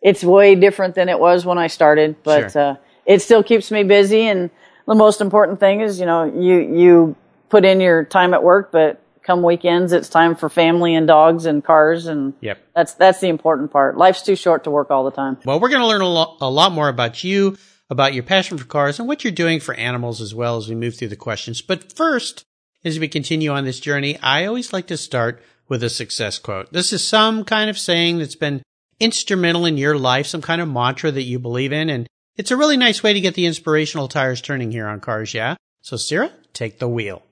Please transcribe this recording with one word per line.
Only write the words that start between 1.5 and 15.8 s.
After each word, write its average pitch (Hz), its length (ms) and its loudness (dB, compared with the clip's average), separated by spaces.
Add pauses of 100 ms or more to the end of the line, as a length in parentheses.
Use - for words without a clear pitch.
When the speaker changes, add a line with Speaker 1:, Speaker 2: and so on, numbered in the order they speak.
Speaker 1:
I 165 100 0
started, 156 560 2
but, 147 300 2
Speaker 2:
Sure. 147 80 2
Speaker 1:
uh, 143 140 0 (320)
it 190 140 6
still 226 200 4
keeps 208 300 0
me 214 120 0
busy. 202 400 4
And 190 260 -2 (360)
the - 80 0
most 214 280 4
important 196 400 2
thing 202 180 4
is, 208 180 -4
you 180 80 -4
know, 165 200 0
you, 180 340 2
you 170 560 4 (320)
put 208 160 6
in 190 160 6
your 170 240 2
time 180 300 2
at 165 100 0
work, 190 260 4
but 160 320 2 (220)
come 175 200 0
weekends, 175 500 0
it's - 160 0
time 165 260 4
for 156 140 -6
family 170 440 2
and 160 140 2
dogs 165 380 6
and 147 180 -2
cars. 165 440 2
And 143 340 -6
Speaker 2:
Yep. 104 180 -10 (160)
Speaker 1:
that's, 170 200 -2
that's 185 260 4
the 190 80 -2
important 151 420 -2
part. 139 260 2
Life's 185 260 2
too 196 120 0
short 165 300 0
to 156 60 -6
work 143 200 -2
all 135 140 0
the 135 60 -4
time. 135 340 -6
Speaker 2:
Well, 135 120 -2
we're 226 120 0
gonna 254 180 0